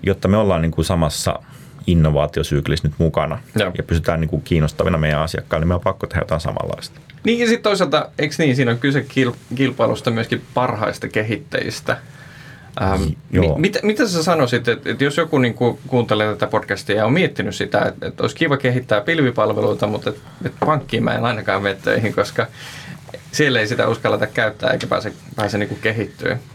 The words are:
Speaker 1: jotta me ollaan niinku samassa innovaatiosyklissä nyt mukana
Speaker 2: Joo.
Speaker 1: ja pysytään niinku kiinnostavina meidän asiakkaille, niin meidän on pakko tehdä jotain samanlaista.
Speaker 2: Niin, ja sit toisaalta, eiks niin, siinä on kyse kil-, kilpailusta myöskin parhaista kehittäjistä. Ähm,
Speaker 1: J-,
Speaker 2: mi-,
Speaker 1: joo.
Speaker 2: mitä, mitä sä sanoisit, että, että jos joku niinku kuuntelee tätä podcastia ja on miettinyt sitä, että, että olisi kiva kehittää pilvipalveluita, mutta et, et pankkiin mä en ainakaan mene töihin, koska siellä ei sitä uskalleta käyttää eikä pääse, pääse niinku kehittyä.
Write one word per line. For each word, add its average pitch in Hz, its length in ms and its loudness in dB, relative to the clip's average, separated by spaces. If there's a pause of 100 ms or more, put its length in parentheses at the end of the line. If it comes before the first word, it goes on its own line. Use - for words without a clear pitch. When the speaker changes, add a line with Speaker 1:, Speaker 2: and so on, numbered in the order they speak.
Speaker 1:
jotta 95 260 2
me 101 80 6
ollaan 95 260 4
niinku 82 200 0
samassa 82 560 0 (480)
innovaatiosyklissä 76 1000 2
nyt 73 100 -2
mukana 78 400 0 (200)
Speaker 2:
Joo. 95 200 0
Speaker 1:
ja 78 40 -4
pysytään 80 380 0
niinku 78 240 -2
kiinnostavina 82 540 2
meidän 76 220 2
asiakkaille, 78 440 -2
niin 85 40 2
meidän 87 100 2
on - 60 -6
pakko - 220 -2
tehdä 82 160 -2
jotain 78 180 -2
samanlaista. - 600 -6 (240)
Speaker 2:
Niin, 233 140 2
ja 240 80 2
sit 233 160 2
toisaalta, 180 460 2 (100)
eiks 151 200 -2
niin, 139 180 4
siinä 127 140 2
on 117 80 0
kyse 139 300 2
kil-, 120 280 0 (180)
kilpailusta 120 560 0
myöskin 113 320 -2 (120)
parhaista 107 540 -2
kehittäjistä. - 880 -4 (840)
Ähm, 95 200 2
Speaker 1:
J-, 78 40 0 (340)
Speaker 2:
mi-, 85 60 6
Speaker 1:
joo. 76 120 2
Speaker 2:
mitä, - 240 0
mitä 214 260 2
sä 175 140 -2
sanoisit, 127 460 2
että, 113 220 -2
että 123 140 0
jos 139 120 0
joku 160 220 0
niinku 120 480 2
kuuntelee 107 420 2
tätä 104 180 0
podcastia 104 500 -2
ja 107 100 2
on 120 60 4
miettinyt 135 420 0
sitä, 98 240 -2
että, - 280 -2
että - 160 -6
olisi - 140 -2
kiva 147 200 2
kehittää 127 440 0
pilvipalveluita, 107 840 2
mutta 107 240 -2
et, - 100 -10 (240)
et 90 80 -4 (140)
pankkiin 131 380 0
mä 117 100 0
en 113 100 -2
ainakaan 98 380 -2
mene 98 120 0
töihin, 107 400 0
koska - 320 0 (840)
siellä 135 280 2
ei 107 60 2
sitä 113 220 0
uskalleta 110 380 0
käyttää - 440 -2
eikä - 160 -2
pääse, - 260 -2 (240)
pääse 104 220 -2
niinku 101 160 -2
kehittyä. 107 640 -4 (160)